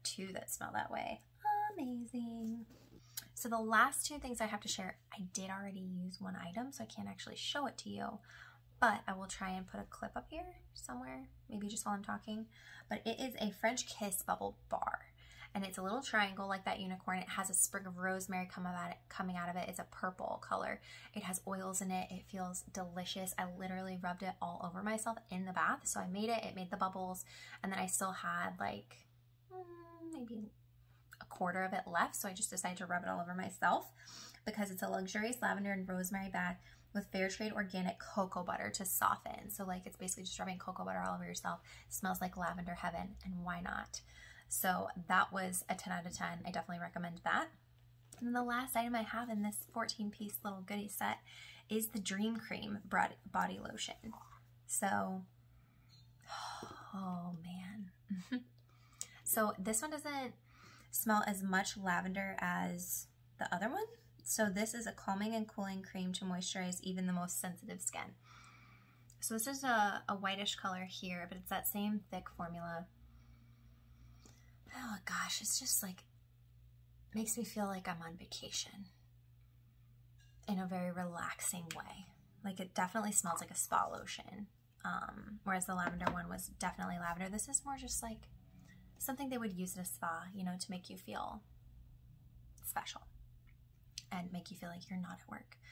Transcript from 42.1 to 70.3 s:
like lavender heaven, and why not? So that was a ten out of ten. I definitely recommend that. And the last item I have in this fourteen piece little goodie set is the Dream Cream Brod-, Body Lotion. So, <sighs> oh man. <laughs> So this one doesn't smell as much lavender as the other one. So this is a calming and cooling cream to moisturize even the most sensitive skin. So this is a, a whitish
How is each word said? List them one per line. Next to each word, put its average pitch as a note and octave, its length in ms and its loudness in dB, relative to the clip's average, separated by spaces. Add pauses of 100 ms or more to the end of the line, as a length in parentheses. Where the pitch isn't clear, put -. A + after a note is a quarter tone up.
like F#3 160 -2
lavender F3 380 0
heaven, F3 480 -2
and F3+ 200 -2
why F3 180 -2
not? - 400 -4 (460)
So F#3 400 4 (200)
that F#3 260 6
was F#3 360 0
a F#3 60 2
ten F#3 160 -4
out F3 140 0
of F3 100 -4
ten. E3+ 300 -2
I F3+ 60 -2
definitely F3 300 -4
recommend F3 420 -4
that. A3 240 4 (760)
And A#3+ 120 2
the B3 100 4
last A#3+ 340 0
item A#3+ 180 4
I A3+ 60 4
have A3+ 280 -2
in G#3+ 120 2
this G#3 320 0
fourteen A3 380 0
piece G#3 320 -6
little G3 220 -4
goodie G#3 220 -2
set G#3 300 0 (500)
is A3 200 2
the A3+ 120 -2
Dream G#3 380 2
Cream G#3 480 -4
Brod-, F3+ 300 4 (140)
Body F#3 320 2
Lotion. - 520 -6 (540)
So, F#3+ 560 4 (1080)
<sighs> - 640 -6
oh F3+ 500 -2
man. F#3 1040 -4
<laughs> - 80 -20 (720)
So G#3+ 340 6
this G#3+ 220 4
one D4+ 100 2
doesn't C#4+ 420 0 (580)
smell G#3+ 360 8
as G3 160 2
much F#3+ 320 4
lavender F#3+ 640 2
as F3+ 680 2 (300)
the - 160 0
other F3+ 140 4
one. F#4+ 160 0 (400)
So G#3+ 260 6
this G#3 240 4
is A3+ 140 -4
a - 60 0
calming G#3 420 2
and A3 120 2
cooling G3 340 -2
cream F#3 320 0
to F#3+ 120 -2
moisturize F3+ 580 0
even F#3 220 2
the F#3 60 6
most F3+ 300 2
sensitive - 400 -4
skin. - 340 -2 (1040)
So - 140 -2
this A3+ 140 0
is C#4 160 -2
a, A3 440 6
a G3+ 60 4
whitish G3 420 2